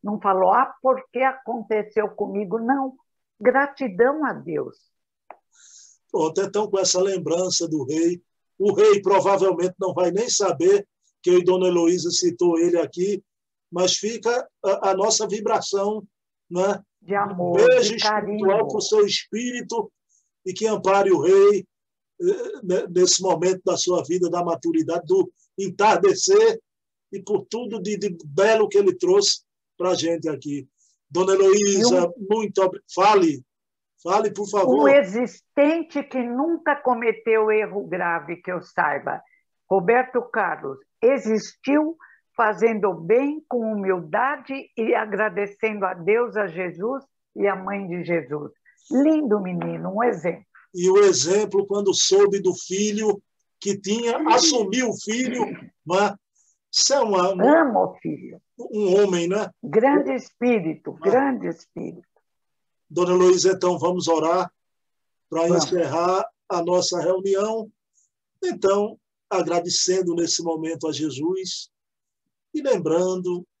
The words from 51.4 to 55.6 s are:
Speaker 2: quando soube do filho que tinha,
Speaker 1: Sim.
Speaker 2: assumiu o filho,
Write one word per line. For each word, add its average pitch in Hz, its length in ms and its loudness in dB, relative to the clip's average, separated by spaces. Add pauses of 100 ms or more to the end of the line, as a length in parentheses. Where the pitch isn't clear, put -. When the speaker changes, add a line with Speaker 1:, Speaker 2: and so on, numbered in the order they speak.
Speaker 2:
quando 202 260 -2
soube 196 480 4
do 175 140 0
filho 208 680 -2 (400)
que 202 180 -4
tinha, 233 400 -2
Speaker 1:
Sim. 311 140 -4
Speaker 2:
assumiu 247 580 2
o - 80 -6
filho, 240 460 -4 (420)